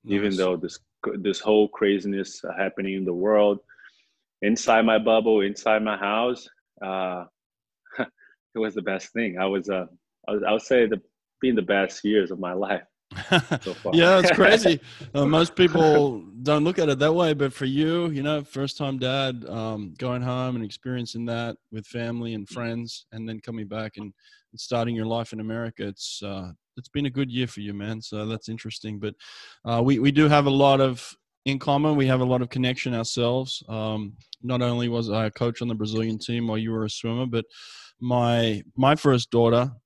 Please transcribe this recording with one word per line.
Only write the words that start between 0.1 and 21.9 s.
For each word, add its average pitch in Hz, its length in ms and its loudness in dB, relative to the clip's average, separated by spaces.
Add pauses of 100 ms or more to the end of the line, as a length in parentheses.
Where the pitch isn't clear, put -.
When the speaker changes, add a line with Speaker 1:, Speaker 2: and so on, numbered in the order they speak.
Speaker 2:
Nice. 95 100 -2
Speaker 1:
though 92 180 2
this, 85 220 -8 (400)
this 95 200 -2
whole 107 280 4
craziness 98 760 -2 (160)
happening 95 380 -4
in 95 100 -4
the 92 80 -2
world, 101 460 2 (840)
inside 113 420 2
my 113 140 4
bubble, 110 440 4
inside 107 420 0
my 107 120 -2
house, 110 540 -4 (340)
uh, 92 420 -6 (720)
<laughs> - 40 -10
it - 580 -12
was 110 160 -2
the 104 80 -6
best 95 320 -6
thing. 107 240 -4
I 92 80 -2
was, 98 240 -2
uh, 92 160 -2 (420)
I 95 40 -6
was, 104 160 -2
I 104 40 2
would 110 120 0
say 120 240 4
the, 107 120 -2 (420)
been 127 120 2
the 110 80 2
best 98 420 0
years 104 280 2
of 92 80 -8
my 90 140 -6
life 95 280 -4 (300)
Speaker 2:
<laughs> - 180 -12 (320)
Speaker 1:
so 92 140 -8
far. - 180 -4
Speaker 2:
Yeah, 170 240 8
it's 180 140 6
crazy. 190 480 6 (180)
Speaker 1:
<laughs> - 160 -16
Speaker 2:
Uh, 139 140 2
most 160 280 4
people 151 680 4 (160)
don't 147 220 2
look 180 160 0
at 160 100 2
it 139 80 2
that 151 160 4
way, 165 200 4
but 143 200 0
for - 120 -6
you, 160 440 0
you 139 140 -4
know, 147 200 -2
first 139 320 -6
time 139 220 -4
dad, 131 500 -2
um, 107 520 -6
going 123 240 -4
home 127 320 -4
and 113 100 -6
experiencing 117 600 -8
that 117 300 -6 (160)
with 110 140 -12
family 117 480 -8